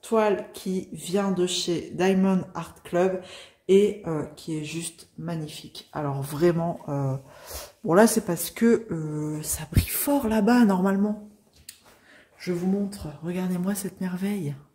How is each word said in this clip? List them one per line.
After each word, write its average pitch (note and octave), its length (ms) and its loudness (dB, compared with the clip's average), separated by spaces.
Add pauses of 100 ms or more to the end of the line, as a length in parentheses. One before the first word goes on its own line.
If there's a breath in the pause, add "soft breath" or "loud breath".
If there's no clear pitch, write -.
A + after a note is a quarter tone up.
toile G#3+ 500 2
qui F#3 400 -6
vient G3 380 -2
de F3+ 160 2
chez - 460 -4
Diamond F#3+ 600 2
Art E3 300 -10
Club F#3 360 0 (480 loud breath)
et, G3+ 400 4
euh, D#3 160 -2 (140)
qui D#3+ 200 -8
est D3+ 60 -6
juste E3 540 -10
magnifique. D#3+ 760 -10
Alors C#3+ 300 -4
vraiment, E3 680 0
euh... C#3 300 -2 (680 loud breath)
bon D#3+ 100 0
là G#3 140 10
c'est A3+ 160 2
parce E3+ 260 -4
que, A#3 400 2
euh, D3+ 520 -6
ça - 280 -6
brille - 200 2
fort C#4 400 0
là-bas A3 340 6
normalement. G3 640 2 (1120 soft breath)
Je F3+ 160 -4
vous F3 140 -2
montre, G3 400 -2 (140)
regardez-moi F3+ 540 -2
cette G3 240 -8
merveille. F#3 560 -4 (200)